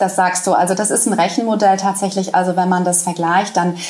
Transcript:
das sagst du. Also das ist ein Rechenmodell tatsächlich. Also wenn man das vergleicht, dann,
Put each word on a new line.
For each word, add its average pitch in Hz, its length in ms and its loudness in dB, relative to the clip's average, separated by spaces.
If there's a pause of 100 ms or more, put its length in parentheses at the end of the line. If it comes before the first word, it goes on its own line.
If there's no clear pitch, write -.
das 185 160 -2
sagst 180 320 0
du. 185 60 4
Also 180 200 2
das 208 160 -2
ist - 160 0
ein 214 60 0
Rechenmodell 202 640 2
tatsächlich. 190 580 -2
Also 180 220 2
wenn 185 120 2
man 180 160 2
das 180 200 0
vergleicht, 175 520 -2
dann, 175 200 0 (140)